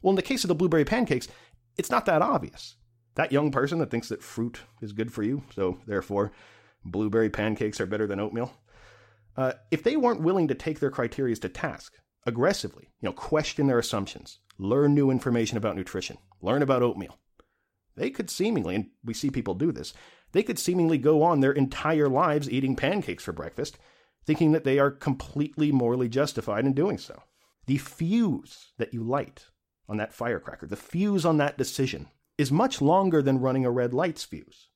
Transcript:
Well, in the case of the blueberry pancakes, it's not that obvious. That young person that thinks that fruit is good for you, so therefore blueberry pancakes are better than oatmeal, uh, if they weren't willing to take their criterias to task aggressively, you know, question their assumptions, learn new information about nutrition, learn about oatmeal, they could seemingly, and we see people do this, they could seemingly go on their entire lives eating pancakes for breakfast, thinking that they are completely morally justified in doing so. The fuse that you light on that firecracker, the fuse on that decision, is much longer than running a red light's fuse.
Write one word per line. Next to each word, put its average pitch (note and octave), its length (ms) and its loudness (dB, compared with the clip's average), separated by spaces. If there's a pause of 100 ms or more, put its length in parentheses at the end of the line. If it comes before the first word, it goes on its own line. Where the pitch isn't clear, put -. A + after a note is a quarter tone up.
Well, F#3 100 4
in G3 40 6
the F#3 60 2
case C4 220 -2
of F#3+ 40 -2
the E3+ 80 2
blueberry D#3+ 300 4
pancakes, - 420 0 (500)
it's F#3 120 -4
not - 160 2
that D#3+ 160 4
obvious. - 540 -2 (400)
That D3+ 160 0
young C#3+ 200 4
person C#3+ 280 0
that D3 120 -2
thinks A#2 180 -2
that G#2+ 140 -8
fruit - 380 -6 (200)
is G#2 120 -12
good A2 180 -4
for G#2+ 120 -4
you, C3+ 200 -2 (100)
so F#2 340 -2
therefore G2+ 440 -2 (540)
blueberry G#2+ 440 0
pancakes G#2 520 -2
are F#2 60 -2
better G#2 200 -2
than G2 120 -4
oatmeal, G#2+ 340 -6 (840)
uh, C3 180 -2 (180)
if D#3+ 120 -2
they C4+ 140 2
weren't A#3+ 240 2
willing F3 260 2
to C#3+ 80 0
take D#3 240 -6
their C3+ 120 0
criterias A#2+ 500 -2
to - 80 -6
task - 440 -8 (320)
aggressively, B2 640 -2 (120)
you G2 80 -4
know, - 40 -8
question D3+ 540 0
their B2 120 4
assumptions, - 600 -6 (180)
learn C3+ 360 4
new C#3+ 160 6
information A#2+ 480 0
about G#2 180 -2
nutrition, - 420 -6 (220)
learn C3+ 220 0
about C3 220 2
oatmeal, G2 340 -4 (800)
they B3+ 160 -4
could G#3+ 180 -8
seemingly, D3+ 460 0
and G2+ 140 -4 (140)
we A2+ 100 -8
see C#3 180 -4
people G#2 240 -4
do D3+ 160 0
this, - 220 -10 (400)
they G3+ 100 2
could F3+ 160 -4
seemingly E3 400 2
go D3+ 240 4
on E3 160 4
their C3+ 120 4
entire D3 560 0
lives D3 420 0
eating C3 260 0
pancakes D#3 480 -4
for G2 80 -8
breakfast, - 480 -8 (460)
thinking D3+ 260 4
that D#3+ 140 2
they C3+ 120 2
are C#3 140 4
completely D3 800 -2
morally B2 380 2
justified A#2+ 560 -2
in C#3 80 2
doing D#3+ 240 0
so. - 260 -16 (420)
The C3+ 120 0
fuse - 1000 -2
that - 160 -6
you A#2 80 -6
light B2 440 -4 (420)
on G#2+ 100 -4
that G#2+ 160 -4
firecracker, A#2 540 -6
the G2+ 80 -6
fuse F#3+ 500 -2
on D#3+ 120 4
that C#3+ 200 0
decision, C3 500 -4 (300)
is C3+ 140 2
much A3+ 300 2
longer E3+ 400 4
than C3+ 180 2
running C3 260 0
a B2 60 2
red A#2+ 220 0
light's D#3+ 320 -2
fuse. - 500 -18